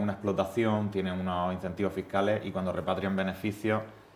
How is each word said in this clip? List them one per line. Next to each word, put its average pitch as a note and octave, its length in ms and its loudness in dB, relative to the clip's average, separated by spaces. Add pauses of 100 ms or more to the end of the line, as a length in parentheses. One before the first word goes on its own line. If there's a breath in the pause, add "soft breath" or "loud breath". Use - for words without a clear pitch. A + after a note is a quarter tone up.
una G#2 120 0
explotación, G#2 760 2
tienen F#2+ 300 -2
unos F2+ 340 0
incentivos F#2 380 -2
fiscales G2+ 520 0
y G2 60 -4
cuando F#2 220 -2
repatrian F#2 420 0
beneficios, G2+ 680 0 (360 loud breath)